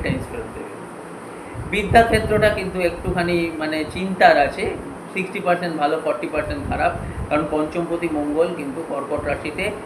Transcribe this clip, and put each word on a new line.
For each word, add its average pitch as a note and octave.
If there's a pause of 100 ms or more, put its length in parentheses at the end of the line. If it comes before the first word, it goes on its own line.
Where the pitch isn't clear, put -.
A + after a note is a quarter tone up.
টাইমস C3
ফেরত -
দেবে। - (1000)
বিদ্যাক্ষেত্রটা G#3+
কিন্তু F#3+
একটুখানি, E3+
মানে, D#3
চিন্তার F3+
আছে, C#3+ (440)
সিক্সটি F#3+
পার্সেন্ট F3
ভালো, D3+
ফর্টি D#3
পার্সেন্ট D3
খারাপ, D#3 (380)
কারণ D3+
পঞ্চমপতি E3
মঙ্গল D3+
কিন্তু C#3+
কর্কট -
রাশিতে E3 (160)